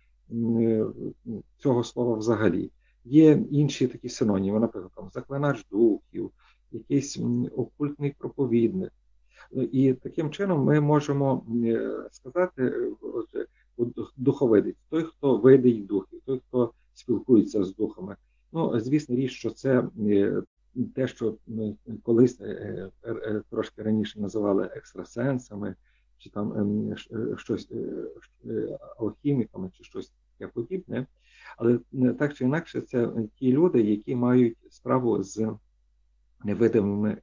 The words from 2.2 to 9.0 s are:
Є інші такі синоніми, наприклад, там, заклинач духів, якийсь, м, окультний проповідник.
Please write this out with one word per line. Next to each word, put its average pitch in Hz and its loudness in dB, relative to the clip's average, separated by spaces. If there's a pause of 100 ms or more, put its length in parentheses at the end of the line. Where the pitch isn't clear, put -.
Є 151 6
інші 143 2
такі - -6
синоніми, 101 0
наприклад, 104 -4
там, - -14
заклинач 135 -4
духів, 98 0 (400)
якийсь, 139 -4
м, 120 -2
окультний 143 -6
проповідник. 113 0 (800)